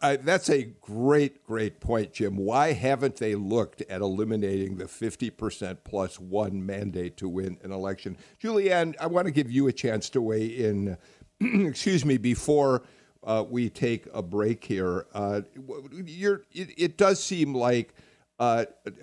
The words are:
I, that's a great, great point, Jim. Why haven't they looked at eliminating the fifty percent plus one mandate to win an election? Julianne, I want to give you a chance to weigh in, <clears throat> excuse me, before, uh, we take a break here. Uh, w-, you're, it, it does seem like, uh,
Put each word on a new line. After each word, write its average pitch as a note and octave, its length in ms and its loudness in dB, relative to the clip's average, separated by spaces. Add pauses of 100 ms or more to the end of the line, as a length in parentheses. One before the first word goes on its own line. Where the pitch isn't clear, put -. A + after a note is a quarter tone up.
I, C#3+ 140 4
that's D#3+ 340 0
a C#3+ 140 4
great, C3 800 0
great A2 340 -4
point, A2+ 340 -2
Jim. G2 240 -2
Why A#2+ 360 2
haven't C3 440 0
they G#2+ 200 -2
looked G#2 460 -2
at F#2 180 -8
eliminating G2 760 -2
the F#2 100 -10
fifty A2+ 420 -6
percent G2 540 -8
plus F#2+ 340 -4
one F#2+ 480 -4
mandate G2 520 -6
to F#2+ 100 -6
win F#2 340 -6
an F#2+ 80 -12
election? F#2+ 460 -6 (260)
Julianne, F#3 580 2
I D#3+ 60 -2
want F3 200 2
to F3+ 40 0
give C#3 180 2
you C3+ 200 4
a B2 40 4
chance A2 380 -4
to C3+ 100 0
weigh A2 260 0
in, G#2 520 0 (200)
<clears throat> - 220 -20
excuse F#3+ 640 2
me, C#3+ 120 4
before, B2+ 680 4 (400)
uh, A2 260 0
we A#2+ 220 -2
take A#2 420 -2
a A2 120 -4
break G#2 400 0
here. F#2 500 -2
Uh, G2+ 280 -2 (120)
w-, C3+ 500 -14
you're, F#3+ 460 -2
it, F3+ 260 -10
it D#3+ 220 0
does G3 240 4
seem D3+ 320 0
like, A#2+ 400 2 (460)
uh, A#2 240 4 (380)